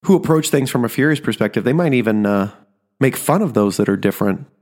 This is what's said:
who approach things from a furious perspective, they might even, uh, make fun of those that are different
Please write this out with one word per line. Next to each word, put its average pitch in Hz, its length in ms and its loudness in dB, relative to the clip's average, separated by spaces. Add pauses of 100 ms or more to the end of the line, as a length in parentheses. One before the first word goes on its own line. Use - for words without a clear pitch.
who 190 100 4
approach 156 340 2
things 135 200 0
from 123 160 -2
a 113 40 -2
furious 143 300 0
perspective, 110 440 -2
they 120 100 2
might 160 200 0
even, 107 320 2
uh, 101 260 0 (480)
make 135 180 0
fun 165 240 0
of 170 120 -2
those 104 220 0
that 104 140 0
are 101 80 0
different 98 480 -2 (160)